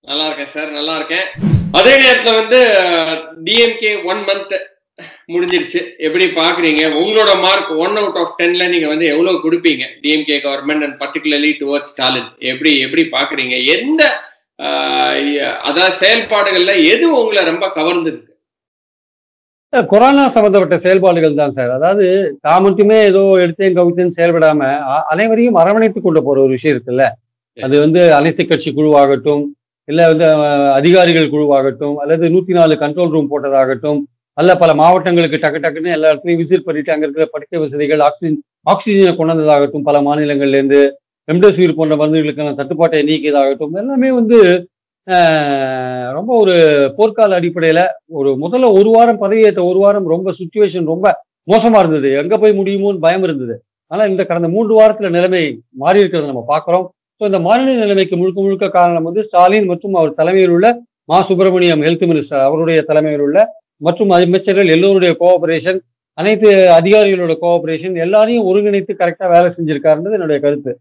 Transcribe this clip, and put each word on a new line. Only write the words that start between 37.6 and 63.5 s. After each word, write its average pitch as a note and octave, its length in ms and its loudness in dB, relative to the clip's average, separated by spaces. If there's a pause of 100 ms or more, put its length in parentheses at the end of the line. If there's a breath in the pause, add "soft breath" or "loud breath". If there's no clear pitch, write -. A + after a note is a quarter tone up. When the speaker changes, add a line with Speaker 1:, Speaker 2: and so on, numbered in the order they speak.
Speaker 2:
ஆக்சிஜன், D3 380 0 (320)
ஆக்சிஜனை G3 460 2
கொண்டு E3 180 -2
வந்ததாகட்டும், D3 500 0
பல D3 180 0
மாநிலங்கள்ல C#3+ 580 0
இருந்து C#3 200 2 (480)
ரெம்டெசிவிர் F3 480 2
போன்ற D#3 200 0
மருந்துகளுக்கான D3+ 600 -2
தட்டுப்பாட்டை D#3 480 0
நீக்கியதாகட்டும், C#3+ 720 -2
எல்லாமே C4 360 -2
வந்து, A#3 280 4 (680)
அஹ், C3+ 1040 0
ரொம்ப F#3 260 -6
ஒரு G3 160 4 (420)
போர்க்கால G#3 420 2
அடிப்படையில E3 420 0 (280)
ஒரு C#3+ 300 -4
முதல்ல A3 340 0
ஒரு G3+ 180 4
வாரம் A3+ 320 2
பதவியேற்ற G#3 420 2
ஒரு F#3 160 0
வாரம் G3+ 280 2
ரொம்ப F3+ 240 -4
சிட்யுவேஷன் F3+ 540 -4
ரொம்ப E3 200 -4 (420)
மோசமா A3 320 4
இருந்தது, D#3 340 0
எங்க E3+ 240 -2
போய் G#3 220 2
முடியுமோன்னு G3 400 -2
பயம் F3 240 0
இருந்தது. C3 320 -6 (360)
ஆனா G3 140 -2
இந்த F#3+ 200 -2
கடந்த E3+ 220 -4
மூன்று G#3 280 -2
வாரத்துல G#3+ 340 4
நிலைமை F3 320 0 (360)
மாறி E3+ 240 0
இருக்கிறத D#3+ 300 -2
நம்ம A#2+ 160 -10
பாக்குறோம். E3+ 380 -2 (360)
So G#3+ 40 -4
இந்த G3 140 0
மாநில A#3+ 340 2
நிலைமைக்கு G3+ 440 0
முழுக்க F3+ 240 -2
முழுக்க G3 280 -2
காரணம் F3 340 0
வந்து F3 200 -4
ஸ்டாலின் G3 420 2
மற்றும் F3+ 280 -6
அவர் D#3+ 200 0
தலைமையில் F3+ 360 2
உள்ள F3 180 2 (380)
மா E3 160 0
சுப்பிரமணியம் F3+ 600 2
ஹெல்த் F3 260 0
மினிஸ்டர் D3 400 0
அவருடைய D#3+ 340 0
தலைமையில் D3+ 400 0
உள்ள D3 160 0 (400)